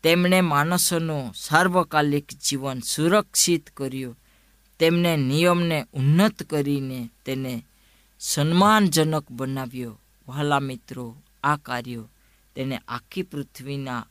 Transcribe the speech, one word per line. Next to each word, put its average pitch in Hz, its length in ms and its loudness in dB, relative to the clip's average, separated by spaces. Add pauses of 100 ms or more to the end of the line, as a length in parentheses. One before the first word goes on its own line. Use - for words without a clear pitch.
તેમણે 180 380 4
માણસોનું 160 920 0
સાર્વકાલિક 156 960 2
જીવન 131 480 -6
સુરક્ષિત 170 880 0
કર્યું. 131 480 -8 (600)
તેમને 170 380 4
નિયમને 165 760 2
ઉન્નત 151 500 2
કરીને 139 680 -4 (180)
તેને 131 380 -6 (560)
સન્માનજનક 160 1080 2
બનાવ્યો. 127 680 -8 (300)
વહાલા 143 320 0
મિત્રો, 127 560 -10 (280)
આ 147 120 2
કાર્યો 123 520 -10 (480)
તેને 131 320 -6
આખી 120 340 -8
પૃથ્વીના 135 880 -10